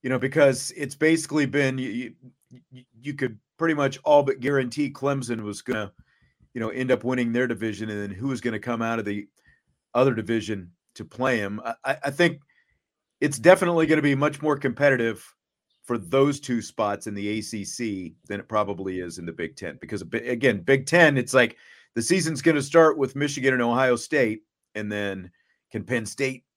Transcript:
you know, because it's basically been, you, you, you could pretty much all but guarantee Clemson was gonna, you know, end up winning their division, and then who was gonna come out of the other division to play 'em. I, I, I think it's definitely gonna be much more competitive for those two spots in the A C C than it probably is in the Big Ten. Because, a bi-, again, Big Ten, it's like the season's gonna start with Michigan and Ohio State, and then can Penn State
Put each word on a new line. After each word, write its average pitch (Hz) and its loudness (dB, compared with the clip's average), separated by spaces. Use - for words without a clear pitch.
you 135 -4
know, 127 0
because 135 2
it's 143 -10
basically 156 2
been, 135 0
you, 123 -8
you, 127 -20
you 139 -10
could 123 -4
pretty 160 2
much 139 0
all 147 8
but 135 0
guarantee 135 0
Clemson 123 -4
was 104 -8
gonna, 107 -4
you 120 -6
know, 110 -2
end 127 -4
up 123 2
winning 123 -2
their 123 2
division, 107 -4
and 104 -6
then 101 -6
who 104 -8
was 123 -6
gonna 110 -4
come 113 -6
out 113 -2
of 107 -6
the 104 -6
other 131 4
division 104 -4
to 110 -14
play 127 -2
'em. 104 -6
I, 117 -8
I, 131 -2
I 143 -4
think 170 0
it's 147 -2
definitely 175 6
gonna 156 2
be 143 2
much 143 -2
more 147 0
competitive 123 0
for 120 -2
those 135 2
two 120 -2
spots 101 -4
in 104 -8
the 101 -4
A 107 -2
C 101 -10
C 95 -8
than 101 -6
it - -14
probably 98 -4
is 87 -10
in 85 -12
the 82 -10
Big 80 -8
Ten. 82 -12
Because, 98 -8
a 87 -14
bi-, 120 -6
again, 120 0
Big 135 2
Ten, 160 6
it's 127 -2
like 120 4
the 117 -2
season's 160 0
gonna 151 4
start 156 6
with 135 -4
Michigan 139 0
and 123 2
Ohio 120 2
State, 117 0
and 104 -6
then 98 -6
can 101 -6
Penn 113 -2
State 131 -6